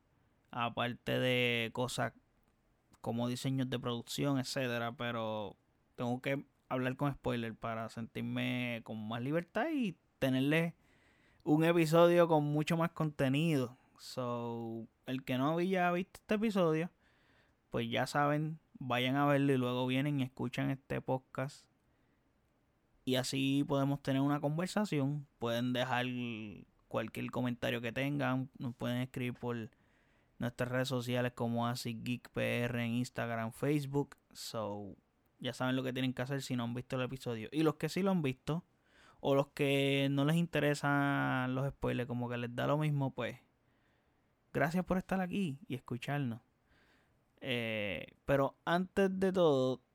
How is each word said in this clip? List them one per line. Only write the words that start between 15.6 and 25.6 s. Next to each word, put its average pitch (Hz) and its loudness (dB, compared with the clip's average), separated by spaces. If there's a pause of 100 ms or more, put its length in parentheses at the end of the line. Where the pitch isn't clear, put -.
visto 175 -4
este - 0
episodio, 180 2 (800)
pues 120 -2
ya 117 0
saben, 151 0 (180)
vayan 127 0
a 143 4
verlo 139 6
y 135 4
luego 123 0
vienen 139 0
y - 0
escuchan 127 -4
este 135 -4
podcast. - -6 (1400)
Y 127 0
así 135 0
podemos 139 0
tener 135 2
una 147 2
conversación. 147 0 (140)
Pueden 120 0